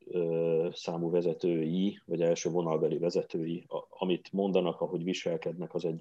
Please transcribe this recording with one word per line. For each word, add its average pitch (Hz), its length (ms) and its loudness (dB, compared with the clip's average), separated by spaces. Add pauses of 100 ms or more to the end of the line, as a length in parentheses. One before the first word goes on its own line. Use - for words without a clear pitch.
ö, 82 680 2
számú 85 380 -4
vezetői, 87 920 2
vagy 85 180 -2
első 85 280 2
vonalbeli 80 480 2
vezetői, 85 720 -2
a-, - 200 -6
amit - 440 -2
mondanak, 92 480 2
ahogy 85 240 -2
viselkednek, 87 680 -4
az 85 100 -2
egy, 82 160 -2